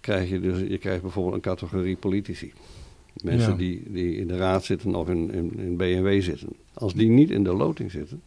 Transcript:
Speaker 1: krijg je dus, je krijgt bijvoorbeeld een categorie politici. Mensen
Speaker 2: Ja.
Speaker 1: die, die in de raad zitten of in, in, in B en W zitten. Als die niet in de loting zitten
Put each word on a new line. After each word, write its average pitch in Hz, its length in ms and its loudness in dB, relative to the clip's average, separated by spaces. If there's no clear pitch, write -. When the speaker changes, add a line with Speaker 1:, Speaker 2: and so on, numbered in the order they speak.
Speaker 1:
krijg 92 300 0
je 92 100 0
dus, 92 180 0
je 95 100 -2
krijgt 92 240 -2
bijvoorbeeld 90 320 -2
een 92 60 -2
categorie 92 560 -2
politici. 98 560 -4
Mensen 110 280 2
Speaker 2:
Ja. 101 60 2
Speaker 1:
die, 90 300 -2
die 90 300 -2
in 98 100 -4
de 90 100 -4
raad 92 280 2
zitten 95 300 -2
of 85 140 -2
in, 85 240 0
in, 85 260 -4
in 87 180 -4
B 87 60 -2
en 92 200 2
W 98 200 4
zitten. 87 260 -6
Als 95 200 -4
die 110 140 6
niet 143 220 8
in 101 140 4
de 92 80 2
loting 113 380 0
zitten 90 360 -10